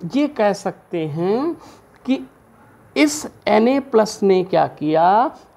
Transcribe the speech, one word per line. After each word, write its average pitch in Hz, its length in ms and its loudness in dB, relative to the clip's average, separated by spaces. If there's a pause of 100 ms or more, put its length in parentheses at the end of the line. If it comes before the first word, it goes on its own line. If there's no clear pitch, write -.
ये 269 220 -2
कह 214 260 0
सकते 170 520 -8
हैं 196 480 -2 (520)
कि 262 140 -2 (760)
इस 294 300 0 (220)
एनए 226 340 2
प्लस 220 400 0
ने 185 220 4
क्या 160 240 0
किया, 175 600 2 (260)